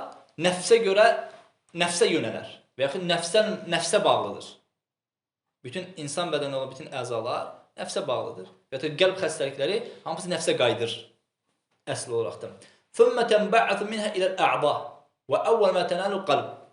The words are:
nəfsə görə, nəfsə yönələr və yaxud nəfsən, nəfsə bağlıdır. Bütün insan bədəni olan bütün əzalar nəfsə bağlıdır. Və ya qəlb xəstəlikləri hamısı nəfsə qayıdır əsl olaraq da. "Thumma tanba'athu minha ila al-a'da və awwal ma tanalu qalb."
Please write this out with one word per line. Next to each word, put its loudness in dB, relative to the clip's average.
nəfsə 4
görə, 6
nəfsə 2
yönələr -2
və 0
yaxud -4
nəfsən, 2
nəfsə 0
bağlıdır. 2
Bütün -10
insan -4
bədəni -2
olan -6
bütün -14
əzalar -6
nəfsə -6
bağlıdır. -4
Və -6
ya -4
qəlb 2
xəstəlikləri -2
hamısı -6
nəfsə 0
qayıdır 0
əsl -6
olaraq -4
da. -12
"Thumma 4
tanba'athu 4
minha -4
ila 2
al-a'da 2
və 2
awwal 4
ma 2
tanalu -2
qalb." 0